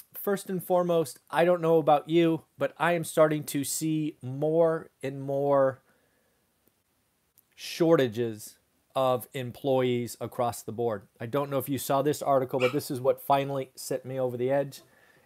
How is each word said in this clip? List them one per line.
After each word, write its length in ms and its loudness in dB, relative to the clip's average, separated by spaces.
First 340 -4
and 140 -4
foremost, 560 0
I 160 2
don't 160 4
know 160 4
about 320 4
you, 360 2
but 220 -2
I 140 2
am 100 -2
starting 400 2
to 200 -4
see 600 -4
more 680 0
and 180 -8
more 640 0
shortages 1000 0
of 400 0
employees 840 -2
across 440 -4
the 100 -12
board. 300 -4
I 80 -10
don't 240 -2
know 80 -2
if 120 -4
you 80 -4
saw 240 0
this 200 0
article, 380 0
but 140 2
this 180 -4
is 80 -6
what 220 0
finally 520 -2
set 300 -8
me 160 -8
over 160 -2
the 160 -2
edge. 300 -2